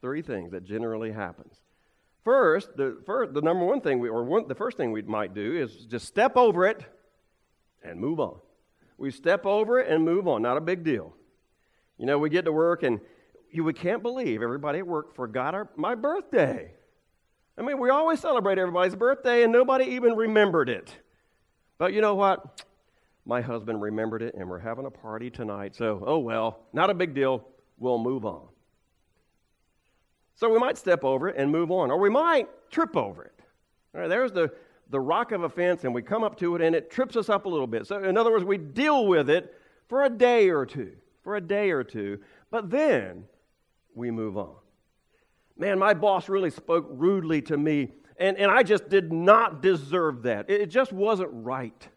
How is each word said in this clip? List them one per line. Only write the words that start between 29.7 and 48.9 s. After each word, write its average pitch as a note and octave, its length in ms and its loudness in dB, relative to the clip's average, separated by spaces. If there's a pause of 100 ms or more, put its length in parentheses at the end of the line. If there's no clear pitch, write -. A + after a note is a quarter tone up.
So A3+ 140 2
we A3 100 6
might B3+ 180 0
step - 260 0
over C3+ 260 0
it - 80 -8
and C#3 140 0
move E3 200 0
on. E3+ 200 0
Or D3+ 60 0
we G3+ 120 4
might D4 380 2 (220)
trip - 280 -2
over G2+ 260 -4
it. - 160 -20 (540)
All D#3+ 80 -8
right, E3+ 80 -4
there's A3+ 240 0
the, E3 180 0 (380)
the C3+ 100 -2
rock F3+ 320 -2
of F#3+ 120 -4
offense F3 420 -2
and B2+ 100 -2
we A#2+ 60 -6
come A3 220 -2
up G#3+ 160 -4
to E3+ 160 -2
it E3+ 60 -2
and E3 140 4
it - 160 -4
trips B3 240 -2
us A3 140 -2
up G#3 160 0
a G3 40 -6
little D3+ 180 -2
bit. A2+ 200 -4
So G3+ 160 -6
in F#3+ 140 2
other A#3 140 4
words, G#3+ 120 2
we G3 140 0
deal G#3+ 500 0
with D#3 220 4
it E3 240 2 (340)
for C4+ 160 0
a C#4 60 4
day A#3+ 400 4
or D3 160 0
two, A#2+ 260 -10 (320)
for G3+ 140 -6
a G3+ 40 -6
day G3 300 0
or C3 140 0
two, G2+ 340 -6 (320)
but G#3+ 180 -4
then C3+ 540 0 (720)
we A#2+ 160 -6
move G#2+ 260 -6
on. F#2 180 -10 (1000)
"Man, F#3+ 220 -2
my G3+ 140 4
boss F#3+ 340 2
really F#3+ 220 0
spoke E3 400 -2
rudely D#3+ 540 0
to D3+ 140 -4
me, D3 360 0 (240)
and, F#3+ 200 0
and G3 140 4
I A#3+ 100 6
just G3+ 280 2